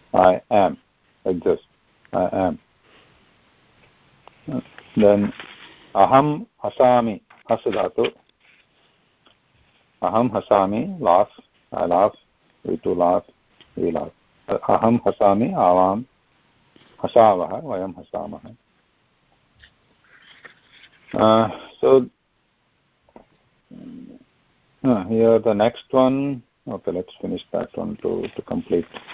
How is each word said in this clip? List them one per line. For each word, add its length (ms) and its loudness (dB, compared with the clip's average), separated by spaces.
I 280 4
am, 280 2
like 200 -4
this. 160 0
I 200 -2
am. 260 -2
Then 360 2
aham, 520 2
asami, 560 0
as 120 -2
dhatu. 520 -4
Aham, 280 -2
hasami, 680 -2
laugh, 280 2
I 120 -4
laugh, 320 0
we 140 -6
too 160 -6
laugh, 280 0
we 160 -4
laugh. 180 -8
Aham, 540 0
hasami, 500 0
avam, 520 2
hasavah, 640 2
vayam, 320 -10
hasavah. 600 -16
Uh, 360 4
so, 280 4
uh, 200 0
here 340 4
the 140 0
next 380 -2
one. 520 0
Okay, 260 -8
let's 280 -8
finish 220 -8
that 240 -6
one 260 -8
to, 320 -6
to 80 -10
complete. 440 -4